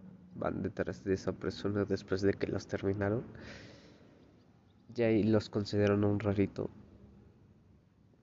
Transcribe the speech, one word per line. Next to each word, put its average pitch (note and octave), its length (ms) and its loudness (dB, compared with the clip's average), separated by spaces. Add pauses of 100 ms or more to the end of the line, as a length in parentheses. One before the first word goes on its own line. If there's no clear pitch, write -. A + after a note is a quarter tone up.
(360)
van F#2 280 -4
detrás - 400 -6
de G2 100 0
esa F#2 200 -2
persona G2+ 520 -2
después G2 360 -2
de G2 120 4
que - 140 -4
las - 200 -4
terminaron, G2+ 560 0 (1700)
ya A#2 140 2
ahí A2 160 6
los G#2+ 260 4
consideran G#2 540 2
un G#2 160 2
rarito. G2+ 500 0 (1500)